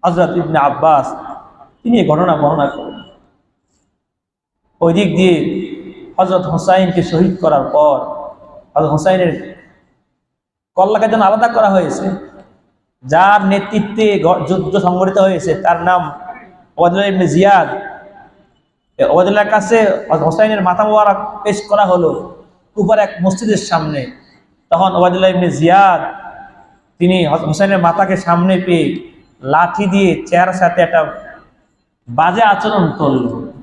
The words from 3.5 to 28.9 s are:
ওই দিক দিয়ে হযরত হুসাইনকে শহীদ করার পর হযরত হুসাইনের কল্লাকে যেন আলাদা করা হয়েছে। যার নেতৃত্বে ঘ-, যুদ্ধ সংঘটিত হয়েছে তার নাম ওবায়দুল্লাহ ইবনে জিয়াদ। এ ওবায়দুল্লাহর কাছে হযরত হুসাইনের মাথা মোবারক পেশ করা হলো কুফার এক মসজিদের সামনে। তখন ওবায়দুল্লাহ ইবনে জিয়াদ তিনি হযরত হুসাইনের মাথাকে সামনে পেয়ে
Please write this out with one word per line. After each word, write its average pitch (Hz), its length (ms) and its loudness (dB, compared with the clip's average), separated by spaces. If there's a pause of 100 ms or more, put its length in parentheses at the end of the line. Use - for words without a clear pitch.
ওই 170 120 2
দিক 175 240 0
দিয়ে 180 460 0 (560)
হযরত 185 280 0
হুসাইনকে 175 560 0
শহীদ 180 380 0
করার 147 240 0
পর 147 340 2 (760)
হযরত 156 160 0
হুসাইনের 180 420 0 (1400)
কল্লাকে 208 340 2
যেন 220 140 2
আলাদা 214 260 2
করা 220 220 2
হয়েছে। 185 400 -2 (920)
যার 190 420 2
নেতৃত্বে 202 800 0
ঘ-, 170 220 2
যুদ্ধ 190 320 -2
সংঘটিত 185 400 0
হয়েছে 190 360 2
তার 170 280 -2
নাম 180 300 0 (640)
ওবায়দুল্লাহ 175 320 0
ইবনে 190 180 0
জিয়াদ। 170 420 4 (1300)
এ 139 60 2
ওবায়দুল্লাহর 202 440 2
কাছে 214 640 0
হযরত 156 120 0
হুসাইনের 202 400 0
মাথা 180 220 0
মোবারক 214 320 2 (260)
পেশ 208 260 -4
করা 208 160 4
হলো 175 520 -2 (380)
কুফার 214 240 2
এক 196 240 -2
মসজিদের 190 340 0
সামনে। 151 500 -4 (640)
তখন 180 260 0
ওবায়দুল্লাহ 180 340 2
ইবনে 175 200 0
জিয়াদ 170 520 4 (960)
তিনি 180 280 2
হযরত 156 180 -2
হুসাইনের 196 340 0
মাথাকে 180 380 0
সামনে 180 440 0
পেয়ে 170 520 -2 (300)